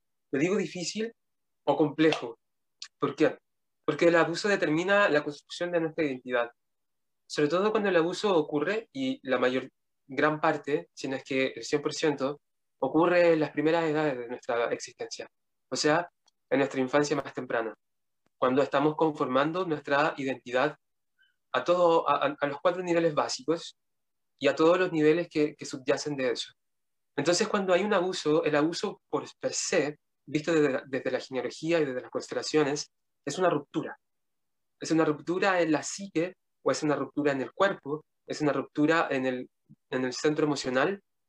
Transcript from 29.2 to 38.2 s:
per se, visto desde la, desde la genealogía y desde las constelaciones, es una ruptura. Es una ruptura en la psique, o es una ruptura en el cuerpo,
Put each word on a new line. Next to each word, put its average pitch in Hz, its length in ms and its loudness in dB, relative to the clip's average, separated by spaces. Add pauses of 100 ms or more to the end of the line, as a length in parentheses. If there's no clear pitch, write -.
per 127 120 -4
se, 151 460 -2 (280)
visto 151 260 -2
desde 147 200 4
la, 131 140 -4
desde 127 240 -4
la 123 100 -2
genealogía 131 600 -2
y 151 40 0
desde 127 160 -4
las 117 100 -12
constelaciones, 139 800 -2 (340)
es - 140 -6
una 180 120 2
ruptura. 147 460 -4 (840)
Es - 100 -6
una 160 140 4
ruptura 175 560 0
en 160 100 2
la 147 140 2
psique, 185 500 -6 (300)
o 139 80 2
es 131 100 -6
una 147 140 2
ruptura 143 340 -2
en 135 120 -2
el 117 100 -10
cuerpo, 185 520 -2 (220)